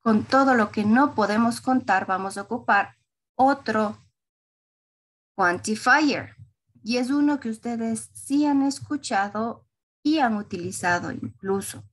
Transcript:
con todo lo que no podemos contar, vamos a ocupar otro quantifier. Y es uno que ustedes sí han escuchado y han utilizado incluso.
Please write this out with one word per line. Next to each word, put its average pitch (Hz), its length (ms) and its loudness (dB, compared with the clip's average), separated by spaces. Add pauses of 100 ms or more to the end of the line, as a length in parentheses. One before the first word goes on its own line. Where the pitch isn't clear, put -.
con 220 240 2
todo 269 300 4
lo 214 180 2
que 214 120 -2
no 254 300 4
podemos 220 460 0
contar, 196 460 0
vamos 190 300 -4
a 202 60 -10
ocupar 202 540 -2 (400)
otro 220 680 0 (1300)
quantifier. 233 960 0 (480)
Y 233 140 -4
es 247 140 -2
uno 294 280 2
que 233 120 -8
ustedes 226 640 -6
sí 294 320 0
han 277 180 2
escuchado 226 1040 -4 (340)
y 311 160 2
han 226 180 2
utilizado 180 760 -4
incluso. - 800 -6